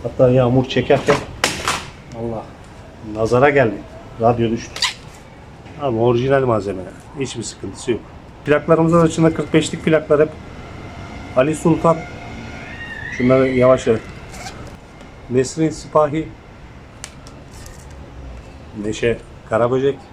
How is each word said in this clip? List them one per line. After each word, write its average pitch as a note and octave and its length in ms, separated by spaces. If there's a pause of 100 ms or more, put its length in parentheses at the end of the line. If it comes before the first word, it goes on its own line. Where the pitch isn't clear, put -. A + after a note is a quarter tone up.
Hatta B2+ 260
yağmur B2+ 360
çekerken C#3 500 (1040)
Allah, A2+ 240 (720)
nazara A#2+ 340
geldi. B2+ 260 (460)
Radyo A2+ 280
düştü. A2+ 220 (1080)
Ama A#2+ 200
orijinal B2+ 440
malzeme. G2+ 360 (380)
Hiçbir A#2+ 240
sıkıntısı - 480
yok. G#2+ 80 (460)
Plaklarımızın E3 600
içinde D#3+ 260
kırk D3 200
beşlik D#3+ 320
plaklar D#3 360
hep D#3 80 (1040)
Ali D3 200
Sultan. E3 420 (1200)
Şunları C3 320
yavaş B2+ 380
yavaş. A2+ 140 (1300)
Nesrin C3 400
Sipahi. D3+ 580 (2500)
Neşe A2 320 (320)
Karaböcek. C3 500 (140)